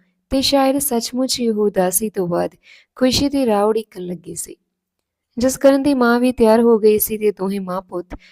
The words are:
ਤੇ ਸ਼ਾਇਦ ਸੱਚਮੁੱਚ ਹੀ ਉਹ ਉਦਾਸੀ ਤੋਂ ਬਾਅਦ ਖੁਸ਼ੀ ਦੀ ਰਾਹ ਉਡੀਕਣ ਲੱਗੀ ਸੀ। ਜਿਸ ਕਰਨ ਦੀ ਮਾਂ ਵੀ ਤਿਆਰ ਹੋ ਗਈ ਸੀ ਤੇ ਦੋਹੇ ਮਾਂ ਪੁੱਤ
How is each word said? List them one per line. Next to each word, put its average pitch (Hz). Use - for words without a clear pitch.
ਤੇ 269
ਸ਼ਾਇਦ 269
ਸੱਚਮੁੱਚ 254
ਹੀ 240
ਉਹ 208
ਉਦਾਸੀ 190
ਤੋਂ 185
ਬਾਅਦ 175
ਖੁਸ਼ੀ 262
ਦੀ 277
ਰਾਹ 208
ਉਡੀਕਣ 214
ਲੱਗੀ 170
ਸੀ। -
ਜਿਸ 262
ਕਰਨ 277
ਦੀ 285
ਮਾਂ 240
ਵੀ 247
ਤਿਆਰ 226
ਹੋ 233
ਗਈ 214
ਸੀ 214
ਤੇ 214
ਦੋਹੇ 196
ਮਾਂ 185
ਪੁੱਤ 175